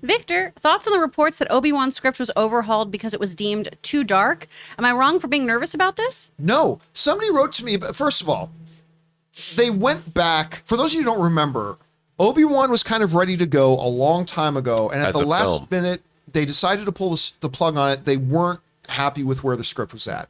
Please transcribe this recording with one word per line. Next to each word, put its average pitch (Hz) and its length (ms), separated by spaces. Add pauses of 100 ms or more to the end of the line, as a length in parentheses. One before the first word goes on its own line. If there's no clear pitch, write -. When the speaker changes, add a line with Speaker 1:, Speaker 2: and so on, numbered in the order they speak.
Speaker 1:
Victor, 359 560
thoughts 339 300
on 415 40
the 381 60
reports 311 400
that - 140
Obi-Wan's 262 420
script - 240
was 247 180
overhauled 220 540
because 208 240
it - 60
was 196 140
deemed 208 340 (140)
too 294 200
dark? 208 460 (280)
Am 226 80
I 247 60
wrong 277 300
for 285 80
being 269 180
nervous 240 260
about 370 240
this? 480 420
Speaker 2:
No. 208 420 (140)
Somebody 403 360
wrote 285 220
to 226 120
me, 220 120
but - 180
first 285 280
of 170 60
all, 98 220 (1040)
they 240 160
went 214 440
back. 160 500
For 226 120
those 294 180
of 330 40
you 311 60
who 240 80
don't 208 100
remember, 143 540 (420)
Obi-Wan 269 540
was 233 100
kind 226 220
of 170 100
ready 185 220
to 175 100
go 135 320
a - 80
long 139 380
time 156 320
ago, 117 340
and 139 120
at 147 80
Speaker 3:
As 185 60
Speaker 2:
the 143 80
Speaker 3:
a - 20
Speaker 2:
last 175 200 (120)
Speaker 3:
film. 135 120
Speaker 2:
minute, 180 320 (300)
they 151 120
decided 185 420
to 202 60
pull 185 180
the 165 40
s-, - 260
the 151 100
plug 160 260
on 139 160
it. 135 120
They 139 120
weren't 165 440 (280)
happy 139 340
with 131 220
where 127 120
the 117 60
script - 300
was 110 160
at 98 220